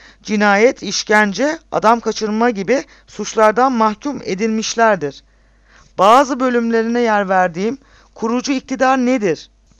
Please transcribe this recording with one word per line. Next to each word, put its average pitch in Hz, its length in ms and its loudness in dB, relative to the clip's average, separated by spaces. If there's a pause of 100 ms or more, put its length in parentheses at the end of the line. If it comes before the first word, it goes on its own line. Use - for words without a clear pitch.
(240)
cinayet, 208 600 2
işkence, 214 760 -2 (120)
adam 220 280 2
kaçırma 220 500 -2
gibi 214 340 -2 (240)
suçlardan 220 640 0
mahkum 226 540 -2
edilmişlerdir. 214 1000 -2 (760)
Bazı 240 420 4
bölümlerine 233 600 0
yer 208 280 0
verdiğim 185 480 0 (380)
"Kurucu 240 360 -4
iktidar 262 460 -2
nedir 240 520 -2 (300)